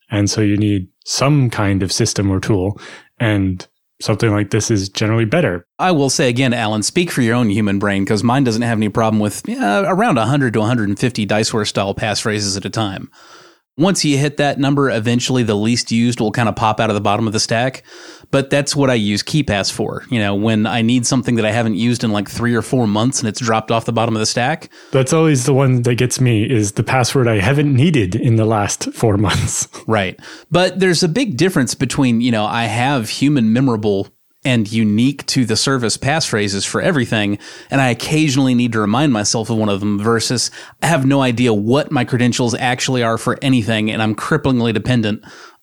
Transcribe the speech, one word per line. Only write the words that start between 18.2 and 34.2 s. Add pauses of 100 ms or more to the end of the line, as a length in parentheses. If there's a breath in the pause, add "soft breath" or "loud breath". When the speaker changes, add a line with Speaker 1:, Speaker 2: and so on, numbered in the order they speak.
Speaker 2:
But
that's
what
I
use
KeePass
for.
You
know,
when
I
need
something
that
I
haven't
used
in,
like,
three
or
four
months
and
it's
dropped
off
the
bottom
of
the
stack. (200 loud breath)
Speaker 1:
That's
always
the
one
that
gets
me,
is
the
password
I
haven't
needed
in
the
last
four
months.
<laughs>
Speaker 2:
Right. (320 loud breath)
But
there's
a
big
difference
between,
you
know,
I
have
human
memorable (360)